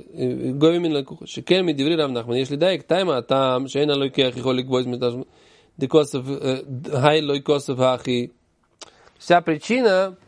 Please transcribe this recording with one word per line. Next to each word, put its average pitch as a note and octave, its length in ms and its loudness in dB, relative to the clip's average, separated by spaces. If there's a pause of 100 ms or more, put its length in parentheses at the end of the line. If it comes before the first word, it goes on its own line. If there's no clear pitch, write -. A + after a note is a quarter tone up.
(140)
э, B2+ 400 -4
гомин D#3+ 420 2
лакох. - 320 -8
Шекен F3+ 360 0
ми E3+ 100 0
диври C#3+ 220 0
Рав D3+ 140 0
Нахман. A#2+ 280 -4
Если C3+ 180 -2
да, F3 180 2
их D3+ 120 -8
тайма, E3+ 320 0
а A#2+ 40 -2
там C3 460 0
шейн C#3+ 240 0
алойкеах C3+ 440 0
ихол B2+ 180 0
ликвоз B2+ 340 0
митаж A#2+ 260 -2 (640)
декосов, C#3+ 500 2
э, C3+ 380 -4 (260)
хай D3+ 300 4
лойкосов C#3+ 580 -2
ахи». B2+ 520 0 (880)
Вся F3 220 4
причина F#3+ 760 2 (100)